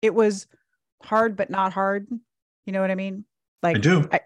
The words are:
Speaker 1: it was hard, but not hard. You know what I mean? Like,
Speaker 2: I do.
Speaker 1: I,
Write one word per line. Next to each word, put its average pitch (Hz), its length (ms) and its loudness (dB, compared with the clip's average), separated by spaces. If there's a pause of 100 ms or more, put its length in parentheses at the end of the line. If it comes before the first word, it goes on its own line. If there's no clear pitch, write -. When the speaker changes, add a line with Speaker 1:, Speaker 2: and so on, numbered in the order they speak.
Speaker 1:
it 214 100 2
was 214 320 2 (560)
hard, 220 340 0
but 202 140 -4
not 190 240 -2
hard. 196 340 -2 (600)
You 190 60 -6
know 190 80 -2
what 190 100 0
I 190 40 -4
mean? 190 300 -8 (380)
Like, 170 140 2
Speaker 2:
I - 20 0
do. 151 320 4
Speaker 1:
I, - 140 2